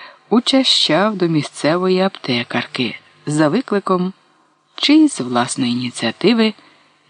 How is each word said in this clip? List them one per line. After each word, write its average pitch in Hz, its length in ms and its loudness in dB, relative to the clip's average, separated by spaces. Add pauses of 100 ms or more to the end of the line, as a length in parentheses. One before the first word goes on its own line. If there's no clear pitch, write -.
(300)
учащав 220 840 2
до 175 120 0
місцевої 175 720 0
аптекарки 120 960 -4 (280)
за 151 220 2
викликом 185 640 -2 (640)
чи 302 320 4
з - 120 -6
власної 123 520 -2
ініціативи 127 840 0 (560)